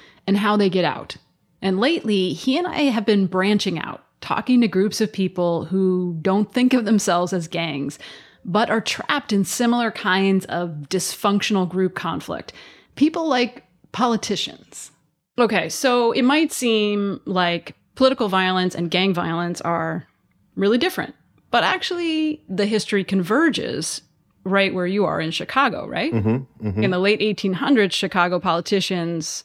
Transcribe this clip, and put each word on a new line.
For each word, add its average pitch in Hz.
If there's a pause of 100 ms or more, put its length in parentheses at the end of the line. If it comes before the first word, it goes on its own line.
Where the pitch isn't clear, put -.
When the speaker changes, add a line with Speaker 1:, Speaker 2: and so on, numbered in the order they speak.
(280)
Speaker 1:
and 196
how 208
they 202
get 180
out. - (460)
And 185
lately, 208
he 262
and 359
I -
have 233
been 202
branching 185
out, - (160)
talking -
to 233
groups 196
of 214
people 175
who 185
don't 196
think 254
of 247
themselves 190
as 175
gangs, 160 (440)
but 202
are 220
trapped -
in 196
similar 240
kinds 190
of 170 (180)
dysfunctional 196
group 185
conflict. - (440)
People 320
like 247 (300)
politicians. - (480)
Okay, 196
so 247
it 254
might 294
seem 208
like 175 (200)
political 262
violence 185
and 170
gang 185
violence 170
are 165 (480)
really 202
different, 294 (380)
but 233
actually 320
the 196
history 208
converges 202 (440)
right 196
where 180
you 196
are 160
in 160
Chicago, 240
right? 254
Speaker 2:
Mm-hmm, 113
mm-hmm. 107
Speaker 1:
In 107
the 180
late 202
eighteen 208
hundreds, 214
Chicago 180
politicians 170